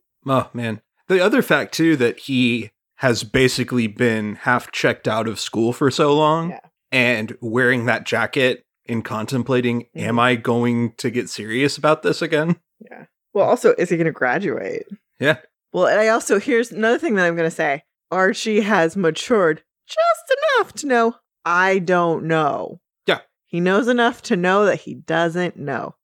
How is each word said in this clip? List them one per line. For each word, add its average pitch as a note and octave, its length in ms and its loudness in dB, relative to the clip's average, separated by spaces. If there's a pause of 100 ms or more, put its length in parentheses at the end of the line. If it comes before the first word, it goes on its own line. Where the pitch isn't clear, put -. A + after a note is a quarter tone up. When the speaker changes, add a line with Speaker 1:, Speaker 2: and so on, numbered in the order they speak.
(260)
Speaker 1:
Oh, C3+ 260 0
man. A2+ 300 -8 (260)
The F3+ 160 4
other A3+ 160 4
fact, C#3+ 320 0
too, D#3+ 240 2
that A#2+ 220 0
he A#2+ 540 -2 (240)
has A#2+ 280 0
basically B2+ 600 0
been G#2+ 480 -2
half B2 380 -2
checked - 360 -2
out A2 180 -2
of G#2+ 140 -6
school A2+ 320 -2
for C#3 180 2
so D3 240 2
long D#3 360 2
Speaker 2:
Yeah. B2+ 100 -12 (320)
Speaker 1:
and A#2+ 480 0
wearing B2 460 0
that A2+ 180 -2
jacket A#2+ 640 -2 (220)
and A2+ 160 -4
contemplating, A#2+ 800 -2
Speaker 2:
Mm-hmm. - 180 -16
Speaker 1:
"Am A2+ 180 -2
I B2 160 2
going A#2+ 640 0
to B2+ 120 -4
get A2+ 200 -6
serious A#2+ 480 -4
about D#3 240 0
this E3+ 180 -2
again?" E3 360 0 (240)
Speaker 2:
Yeah. - 240 -20 (280)
Well, G3+ 160 2
also, A#3+ 300 4
is F3+ 100 0
he F3+ 80 0
gonna D#3+ 140 0
graduate? C3 760 -4 (340)
Speaker 1:
Yeah. C#3+ 160 2 (360)
Speaker 2:
Well, F3+ 140 2
and D#3+ 140 2
I A3 80 2
also, A3 320 0
here's A#3+ 320 -2
another A3 260 0
thing D4+ 160 -2
that F#3 120 2
I'm E3+ 100 -2
gonna E3 160 0
say. D3 320 -4 (260)
Archie G3+ 520 0
has F#3+ 340 0
matured E3+ 640 0 (240)
just D#5+ 520 0 (200)
enough - 160 -2
to - 140 -10
know, A#3 260 2 (300)
"I F#3 340 2
don't E3+ 460 0
know." D#3+ 560 -2 (260)
Speaker 1:
Yeah. E3+ 140 0 (260)
Speaker 2:
He E3+ 140 -4
knows G3 280 2
enough A#3+ 340 0
to A3+ 140 -2
know F#3 300 2
that - 140 0
he - 140 -14
doesn't E3+ 600 -2
know. - 460 -8